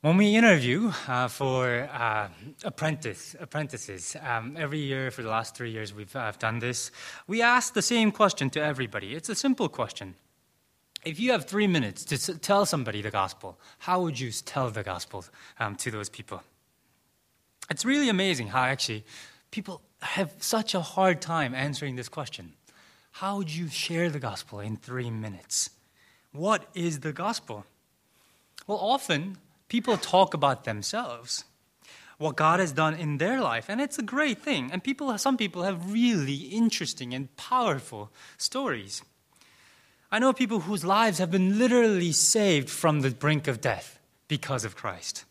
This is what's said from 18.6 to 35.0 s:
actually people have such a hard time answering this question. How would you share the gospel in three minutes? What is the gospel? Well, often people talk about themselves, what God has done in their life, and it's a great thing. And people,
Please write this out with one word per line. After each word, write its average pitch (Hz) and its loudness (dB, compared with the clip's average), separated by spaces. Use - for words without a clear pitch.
actually 123 -2
people 196 -10
have - -2
such 220 0
a 185 0
hard 185 2
time 151 -2
answering 135 -4
this 123 -10
question. 90 -10
How 196 -4
would 190 -4
you 165 -4
share 170 -2
the 147 -4
gospel 107 -8
in 107 -6
three 123 -6
minutes? 107 -6
What 185 0
is 170 -2
the 156 -6
gospel? 139 -6
Well, 202 -2
often 190 0
people 233 2
talk 190 6
about 139 2
themselves, 120 -6
what 147 -2
God 160 6
has 175 2
done 156 2
in 151 -2
their 220 2
life, 117 0
and 214 -2
it's 285 -4
a 285 -2
great 254 0
thing. 147 -2
And 185 -4
people, 262 -2